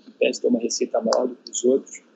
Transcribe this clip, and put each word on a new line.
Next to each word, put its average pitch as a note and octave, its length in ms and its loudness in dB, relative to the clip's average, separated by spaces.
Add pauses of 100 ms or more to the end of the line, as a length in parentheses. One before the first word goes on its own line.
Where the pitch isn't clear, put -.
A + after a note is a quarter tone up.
em A2+ 40 -20
tese, B2 280 -2
tem - 100 0
uma A#2+ 120 2
receita - 400 -2
maior A#2+ 260 2
do B2+ 80 -10
que - 160 -20
os - 140 -8
outros. C3 320 2 (180)